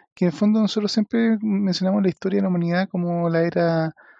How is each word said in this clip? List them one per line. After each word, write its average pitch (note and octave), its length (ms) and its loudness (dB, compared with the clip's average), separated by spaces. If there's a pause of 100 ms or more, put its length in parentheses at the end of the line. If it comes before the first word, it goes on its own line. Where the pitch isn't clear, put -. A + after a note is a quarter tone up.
(140)
que F3+ 100 0
en F3 60 4
el D3+ 60 -4
fondo G#3+ 240 2
nosotros G#3 320 0
siempre A3+ 480 0
mencionamos G3 600 0
la F#3+ 60 2
historia F#3+ 300 -2
de G3 40 0
la F#3+ 60 0
humanidad F3 400 0
como E3+ 420 -2
la E3 140 2
era E3 500 0 (260)